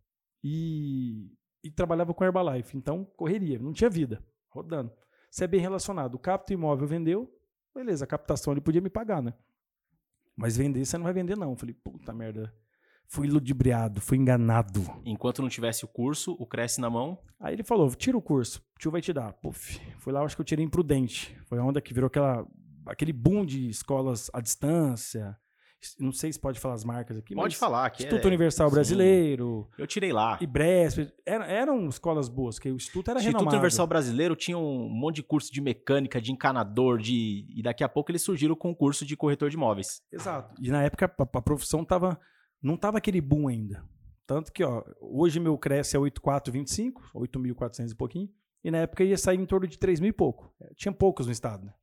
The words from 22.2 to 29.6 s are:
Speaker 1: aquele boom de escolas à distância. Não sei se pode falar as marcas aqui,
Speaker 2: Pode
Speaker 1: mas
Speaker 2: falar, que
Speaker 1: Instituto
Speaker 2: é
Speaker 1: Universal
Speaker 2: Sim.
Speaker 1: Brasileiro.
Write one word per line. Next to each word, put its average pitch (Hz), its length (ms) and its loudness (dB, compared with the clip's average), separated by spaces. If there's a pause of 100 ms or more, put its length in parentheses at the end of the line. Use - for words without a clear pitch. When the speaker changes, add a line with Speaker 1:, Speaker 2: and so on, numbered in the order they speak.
Speaker 1:
aquele 151 280 -2
boom 180 320 4
de 131 240 -2
escolas 131 640 -2
à 123 80 -4
distância. 120 960 -2 (600)
Não 131 120 -2
sei 156 220 -6
se - 60 -12
pode 135 200 -6
falar 127 140 -4
as 107 100 -8
marcas 117 360 -6
aqui, 110 160 -12
Speaker 2:
Pode 170 180 0
Speaker 1:
mas - 60 -10
Speaker 2:
falar, 131 320 2
que - 100 -8
Speaker 1:
Instituto 151 240 2
Speaker 2:
é - 40 6
Speaker 1:
Universal 165 380 4
Speaker 2:
Sim. 143 60 4
Speaker 1:
Brasileiro. 143 1040 4